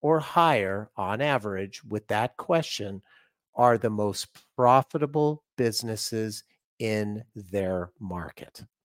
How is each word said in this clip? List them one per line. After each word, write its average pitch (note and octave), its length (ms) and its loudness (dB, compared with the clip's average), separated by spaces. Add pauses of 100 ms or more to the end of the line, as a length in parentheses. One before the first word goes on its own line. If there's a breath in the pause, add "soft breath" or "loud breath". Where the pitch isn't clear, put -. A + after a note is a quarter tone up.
or D#3 180 4
higher G#2+ 760 2
on G#2 240 -2
average G#2 640 -2
with G#2+ 240 -6
that A2 280 0
question G#2 680 -4 (520 soft breath)
are A#2+ 240 6
the A2 120 -2
most G#2 380 -2 (280)
profitable D3 880 2 (120)
businesses A2 880 -2 (340)
in G#2+ 460 -2 (100)
their F#2 640 -4
market. - 640 -12 (200)